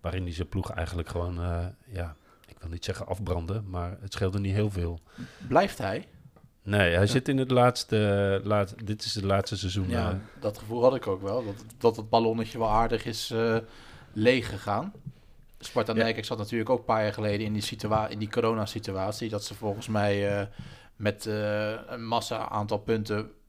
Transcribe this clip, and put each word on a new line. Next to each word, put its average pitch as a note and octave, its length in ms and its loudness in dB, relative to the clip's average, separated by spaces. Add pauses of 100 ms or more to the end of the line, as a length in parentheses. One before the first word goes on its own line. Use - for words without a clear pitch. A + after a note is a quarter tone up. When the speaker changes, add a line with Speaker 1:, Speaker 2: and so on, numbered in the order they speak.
Speaker 1:
waarin F2+ 220 -4
hij F2 100 -4
zijn E2+ 160 -4
ploeg F#2+ 220 -4
eigenlijk E2 380 -4
gewoon, F2 340 -4
eh, F2 240 -2 (200)
ja, F2 280 -8 (320)
ik - 140 -20
wil E2 100 -10
niet E2+ 140 -8
zeggen F#2 220 -4
afbranden, F#2 640 -2
maar F2+ 320 -6
het G2 120 -10
scheelde G2 280 0
niet F#2+ 140 0
heel G#2 160 2
veel. E2+ 300 -2 (480)
Speaker 2:
Blijft G3 300 4
hij? B2 280 -2 (560)
Speaker 1:
Nee, G2+ 180 4
hij F2+ 100 8
Speaker 2:
Ja. F2+ 160 6
Speaker 1:
zit B2 220 2
in C3+ 100 2
het C3 120 0
laatste, G#2 920 4
laat-, G2+ 300 2 (100)
dit G#2+ 200 -4
is - 100 -4
het G2+ 100 -4
laatste G2 320 2
seizoen, F#2 320 -2
Speaker 2:
Ja, - 220 0
Speaker 1:
eh. G2+ 60 0 (240)
Speaker 2:
dat G#2+ 180 -4
gevoel A2+ 240 -4
had B2+ 120 8
ik B2 120 -4
ook F#2+ 160 -2
wel, G#2+ 220 -2
dat, G#2 200 -8 (140)
dat A2+ 180 6
het A2 120 -8
ballonnetje A2+ 500 2
wel A2+ 120 2
aardig A2+ 340 2
is, - 260 -4
eh, A2+ 260 2 (560)
leeg A#2 360 4
gegaan. G#2 440 -2 (680)
Sparta A#2 340 -2
Speaker 1:
Ja. A2 80 4
Speaker 2:
Nijkerk A2 220 0
zat A2+ 140 -4
natuurlijk A2 320 -2
ook B2 80 4
een A#2+ 60 -8
paar A2 180 2
jaar G#2+ 100 2
geleden G#2 340 0
in G#2+ 60 -2
die G#2 100 -2
situa-, A2 460 0
in G#2+ 100 -8
die G#2+ 120 -4
coronasituatie, A2 1000 -2
dat G#2 160 -4
ze - 100 -8
volgens G#2 340 -4
mij, G2+ 520 2
eh, G2 60 -2 (500)
met, G#2 300 -2
eh, G#2+ 440 -2 (180)
een A#2 180 -8
massa A2+ 420 -2
aantal G#2 300 -2
punten G#2+ 520 -2 (180)